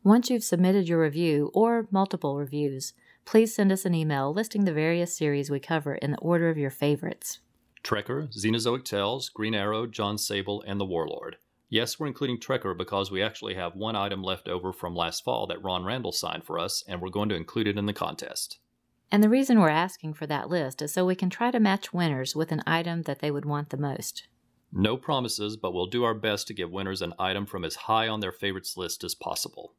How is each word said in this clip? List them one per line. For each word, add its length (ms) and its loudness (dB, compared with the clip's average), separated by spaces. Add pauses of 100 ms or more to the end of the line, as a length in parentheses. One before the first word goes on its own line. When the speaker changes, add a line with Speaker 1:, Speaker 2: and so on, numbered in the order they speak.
Speaker 1:
Once 260 8
you've 140 2
submitted 440 4
your 140 4
review 520 2
or 380 4
multiple 460 0
reviews, 560 -4 (320)
please 280 6
send 180 4
us 120 0
an 100 2
email 380 2
listing 320 0
the 100 2
various 440 0
series 320 0
we 100 0
cover 360 -2
in 160 -2
the 80 -2
order 300 4
of 80 0
your 120 0
favorites. 720 -2 (440)
Speaker 2:
Trekker, 540 -2
Xenozoic 480 0
Tales, 440 -2
Green 240 -4
Arrow, 320 0
Jon 320 -4
Sable, 480 -4
and 140 -4
The 60 0
Warlord. 520 -4 (320)
Yes, 300 0
we're 80 -4
including 320 -4
Trekker 380 -2
because 340 -2
we 100 -2
actually 340 -4
have 200 -6
one 220 -4
item 260 -2
left 240 -4
over 240 -4
from 240 -6
last 300 -2
fall 220 0
that 140 -6
Ron 220 -2
Randall 300 -4
signed 320 -6
for 120 -6
us, 300 -2
and 140 -6
we're 80 -6
going 180 0
to 80 0
include 320 -2
it 100 0
in 80 -2
the 80 -2
contest. 680 -8 (520)
Speaker 1:
And 100 6
the 80 8
reason 300 6
we're 100 8
asking 440 0
for 140 -8
that 220 -2
list 320 0
is 120 -4
so 120 4
we 100 4
can 140 2
try 220 0
to 80 2
match 340 4
winners 420 0
with 180 0
an 120 -2
item 380 0
that 160 -4
they 120 0
would 140 -4
want 240 -2
the 80 -6
most. 500 -4 (440)
Speaker 2:
No 240 2
promises, 600 -2
but 160 -4
we'll 140 0
do 160 0
our 100 2
best 340 -2
to 60 -12
give 180 -6
winners 300 -4
an 180 -6
item 260 -2
from 200 -8
as 100 -6
high 320 0
on 140 -4
their 120 -4
favorites 440 -6
list 260 -6
as 120 -6
possible. 640 -8